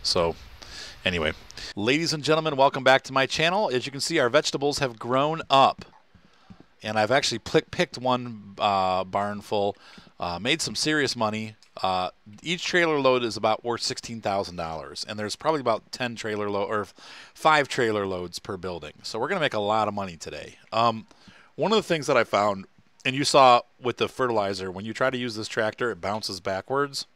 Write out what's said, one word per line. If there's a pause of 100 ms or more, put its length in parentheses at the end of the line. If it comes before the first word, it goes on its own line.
So, (680)
anyway. (420)
Ladies
and
gentlemen,
welcome
back
to
my
channel.
As
you
can
see,
our
vegetables
have
grown
up. (960)
And
I've
actually
pl-,
picked
one,
uh,
barn
full, (420)
uh,
made
some
serious
money. (280)
Uh, (320)
each
trailer
load
is
about
worth
sixteen
thousand
dollars,
and
there's
probably
about
ten
trailer
lo-,
or (480)
five
trailer
loads
per
building. (120)
So
we're
gonna
make
a
lot
of
money
today. (160)
Um, (480)
one
of
the
things
that
I
found, (400)
and
you
saw (200)
with
the
fertilizer,
when
you
try
to
use
this
tractor,
it
bounces
backwards.